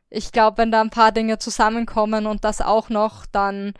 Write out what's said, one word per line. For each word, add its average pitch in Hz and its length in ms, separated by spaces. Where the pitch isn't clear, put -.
ich - 220
glaub, 220 260
wenn 226 140
da 220 100
ein 220 100
paar 220 200
Dinge 220 280
zusammenkommen 220 880
und 214 180
das 214 160
auch 214 300
noch, 214 360
dann 196 540